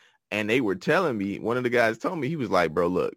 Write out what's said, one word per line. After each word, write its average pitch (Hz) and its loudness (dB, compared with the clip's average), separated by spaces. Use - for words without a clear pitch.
And 104 -2
they 131 2
were 98 0
telling 147 0
me, 98 -4
one 113 -2
of 127 -4
the 123 0
guys 117 2
told 175 -6
me, 175 -4
he 170 -4
was 117 -4
like, 87 2
"Bro, 87 2
look, 85 0